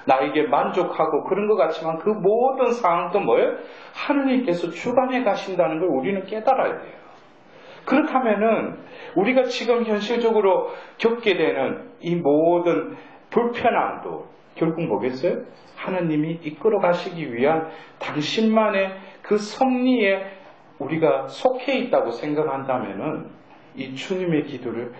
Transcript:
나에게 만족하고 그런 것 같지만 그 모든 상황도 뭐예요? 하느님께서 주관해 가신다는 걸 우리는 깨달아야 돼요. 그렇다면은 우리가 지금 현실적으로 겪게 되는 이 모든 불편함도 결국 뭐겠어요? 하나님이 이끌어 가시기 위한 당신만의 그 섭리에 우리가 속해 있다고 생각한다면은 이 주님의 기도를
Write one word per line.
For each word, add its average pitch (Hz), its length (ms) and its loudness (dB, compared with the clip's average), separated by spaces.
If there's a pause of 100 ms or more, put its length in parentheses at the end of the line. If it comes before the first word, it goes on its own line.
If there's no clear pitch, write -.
나에게 147 380 2
만족하고 156 800 0
그런 202 240 0
것 208 80 4
같지만 160 440 0
그 208 100 0
모든 220 640 2
상황도 180 480 0
뭐예요? 160 380 2 (360)
하느님께서 254 760 0
주관해 254 540 0
가신다는 175 560 0
걸 180 100 0
우리는 175 360 -2
깨달아야 214 560 0
돼요. - 120 -18 (920)
그렇다면은 220 920 2 (360)
우리가 254 280 4
지금 233 420 0
현실적으로 214 840 2 (260)
겪게 226 400 0
되는 151 640 -2
이 170 160 -2
모든 165 800 2 (340)
불편함도 175 960 0 (300)
결국 160 300 -2
뭐겠어요? 131 580 -2 (320)
하나님이 165 680 -2
이끌어 196 360 0
가시기 175 540 -2
위한 151 360 2 (300)
당신만의 208 920 0 (300)
그 208 160 0
섭리에 247 880 2 (540)
우리가 143 480 0
속해 262 500 0
있다고 135 340 0
생각한다면은 135 1160 -4 (460)
이 135 180 -10
주님의 175 500 -2
기도를 120 560 -8